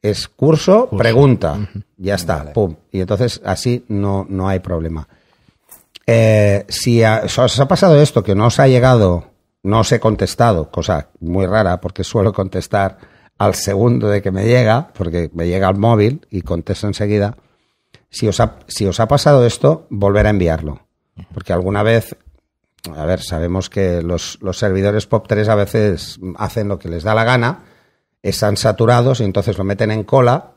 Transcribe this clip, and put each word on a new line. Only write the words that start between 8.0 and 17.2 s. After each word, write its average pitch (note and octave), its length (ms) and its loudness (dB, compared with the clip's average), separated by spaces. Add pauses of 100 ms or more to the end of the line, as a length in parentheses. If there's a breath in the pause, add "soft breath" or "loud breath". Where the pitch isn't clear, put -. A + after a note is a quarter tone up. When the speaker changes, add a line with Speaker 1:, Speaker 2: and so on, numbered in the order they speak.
Speaker 1:
esto, B2 220 2
que G2+ 120 0
no G#2+ 120 2
os - 120 0
ha C3+ 80 6
llegado, A#2+ 580 4 (380)
no G#2+ 180 2
os - 100 0
he A#2 80 2
contestado, G#2+ 720 0
cosa E2 380 -4 (100)
muy F2+ 260 -2
rara, F2+ 360 0
porque F#2 220 -8
suelo G2 300 0
contestar F#2+ 640 -4 (400 soft breath)
al G2+ 180 2
segundo A2+ 540 0
de G2+ 120 0
que F#2+ 100 -4
me F#2+ 140 -4
llega, A#2+ 520 2
porque E2+ 360 -4
me E2 140 -4
llega F#2+ 200 0
al G2 100 0
móvil A2+ 540 2
y F#2+ 100 -6
contesto F2 460 -6
enseguida. G#2 500 -2 (720 soft breath)